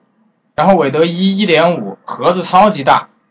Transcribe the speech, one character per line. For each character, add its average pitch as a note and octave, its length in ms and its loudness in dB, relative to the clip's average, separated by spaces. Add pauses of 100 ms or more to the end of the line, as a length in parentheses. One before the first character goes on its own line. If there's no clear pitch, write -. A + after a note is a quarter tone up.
(560)
然 D#3 120 0
后 G3 80 4
韦 D3 140 0
德 D3+ 160 2
一 F#3 320 -2
一 G#3 80 -2
点 E3 340 2
五 G2 260 -12
盒 D3 260 -4
子 F3+ 100 -2
超 F#3+ 300 2
级 C#3 120 -8
大， C3 260 0 (220)